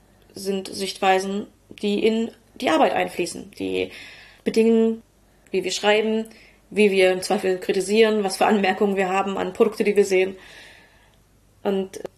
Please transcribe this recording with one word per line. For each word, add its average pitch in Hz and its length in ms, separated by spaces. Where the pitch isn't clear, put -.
sind 190 340
Sichtweisen, 196 800
die 208 220
in 226 260
die 254 100
Arbeit 277 220
einfließen, - 680
die 92 320
bedingen 226 580
wie 190 100
wir 180 80
schreiben, 220 560
wie 202 200
wir 185 220
im 185 100
Zweifel 190 360
kritisieren, 208 640
was 190 140
für 180 80
Anmerkungen 202 500
wir 190 120
haben 196 300
an 185 140
Produkte, 214 320
die 202 100
wir 202 100
sehen. 190 320
Und 196 380